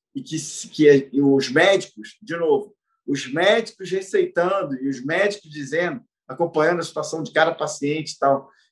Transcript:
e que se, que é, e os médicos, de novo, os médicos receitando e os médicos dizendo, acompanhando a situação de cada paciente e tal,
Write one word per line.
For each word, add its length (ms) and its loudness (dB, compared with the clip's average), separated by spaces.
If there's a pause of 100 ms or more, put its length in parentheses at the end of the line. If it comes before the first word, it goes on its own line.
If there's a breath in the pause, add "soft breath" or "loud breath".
(160)
e 80 -10
que 160 -8
se, 300 -12
que 180 4
é, 240 8
e 100 0
os 280 4
médicos, 720 0
de 140 -10
novo, 380 0 (340)
os 240 -6
médicos 600 0
receitando 840 -2
e 120 -6
os 160 -6
médicos 460 -2
dizendo, 520 -4 (260)
acompanhando 520 0
a 40 -6
situação 400 -6
de 80 -12
cada 220 2
paciente 600 -6
e 60 -20
tal, 300 0 (220 soft breath)